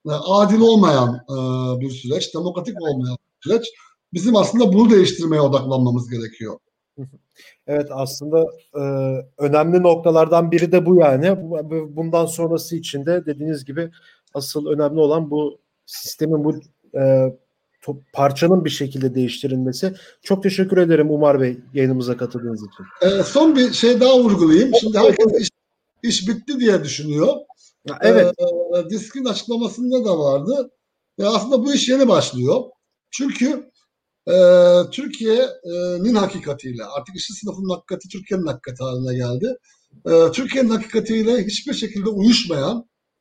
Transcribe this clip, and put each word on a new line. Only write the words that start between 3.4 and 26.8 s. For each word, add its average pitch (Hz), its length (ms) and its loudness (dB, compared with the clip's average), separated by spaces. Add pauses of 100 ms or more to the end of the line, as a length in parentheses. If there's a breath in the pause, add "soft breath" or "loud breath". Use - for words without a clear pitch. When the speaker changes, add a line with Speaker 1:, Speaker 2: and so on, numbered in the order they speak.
Speaker 1:
süreç. 233 220 -2 (420 soft breath)
Bizim 196 220 0
aslında 208 380 2
bunu 214 160 6
değiştirmeye 170 520 2
odaklanmamız 131 680 0
gerekiyor. 113 480 -12 (1080 soft breath)
Speaker 2:
Evet, 143 240 -4
aslında, 143 540 -2 (300)
e, 147 60 -6 (560)
önemli 156 460 2
noktalardan 165 680 4
biri 170 200 0
de 175 140 4
bu 185 100 4
yani. 160 460 4
Bu, 160 280 -8
bu, 156 260 -8
bundan 165 300 -2
sonrası 165 500 -4
için 143 300 -10
de 170 200 -2
dediğiniz 147 400 -8
gibi 165 260 -10 (420 soft breath)
asıl 147 320 -8
önemli 151 340 -2
olan 156 320 0
bu 147 280 -4 (260)
sistemin, - 580 -6
bu, 151 120 -2 (440)
e, - 20 0 (800)
to-, 143 200 -12 (120)
parçanın 160 520 2
bir 151 40 -2
şekilde 135 460 -4
değiştirilmesi. 131 800 -4 (280 loud breath)
Çok 190 220 -2
teşekkür 190 340 0
ederim 160 340 4
Umar 147 300 2
Bey 127 160 -2 (160)
yayınımıza 131 440 -2
katıldığınız 120 460 -8
için. - 220 -20 (220)
Speaker 1:
E, 196 160 0
son 311 320 2
bir 247 180 2
şey 233 260 2
daha 254 200 6
vurgulayayım. 196 520 4 (100)
Şimdi 214 160 -2
Speaker 2:
Evet, 220 120 6
Speaker 1:
herkes - 220 4
Speaker 2:
evet. - 100 0
Speaker 1:
iş, 202 80 -6 (540)
iş 202 240 -4
bitti 247 320 -6
diye 202 240 2